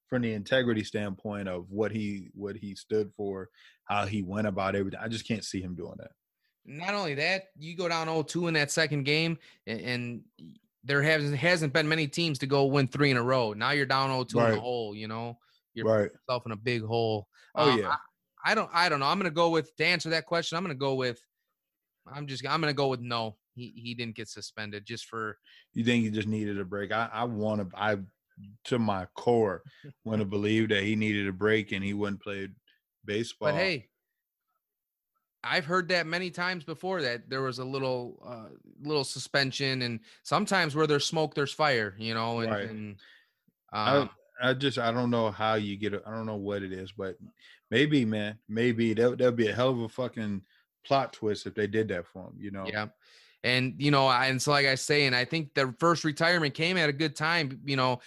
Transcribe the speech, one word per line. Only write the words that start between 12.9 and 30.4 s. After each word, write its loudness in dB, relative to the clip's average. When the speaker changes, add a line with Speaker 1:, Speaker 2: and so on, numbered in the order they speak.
Speaker 2:
in 4
a 2
row. 2
Now 0
you're 2
down 0
oh 0
two 0
in 6
the 6
Speaker 1:
Right. 2
Speaker 2:
hole, -4
you -8
know? -8
You're -4
Speaker 1:
Right. 6
Speaker 2:
putting -8
yourself -2
in -6
a -6
big -2
hole. 0
Speaker 1:
Oh, 6
Speaker 2:
Um, 4
Speaker 1:
yeah. -2
Speaker 2:
I, -4
I 4
don't, -2
I 4
don't 2
know. 2
I'm 2
gonna 0
go 4
with, 0
to 0
answer 0
that 0
question, -2
I'm -4
gonna -4
go 0
with, -2
I'm -10
just, -8
I'm 2
gonna 2
go 4
with 0
no. -4
He, -14
he -10
didn't -6
get -10
suspended -10
just -10
for -8
Speaker 1:
You 0
think 6
he -2
just -2
needed -2
a -4
break? -6
I, 0
I -2
wanna, -2
I, 0
to 2
my 0
core, 2
Speaker 2:
<laughs> -20
Speaker 1:
wanna 0
believe 2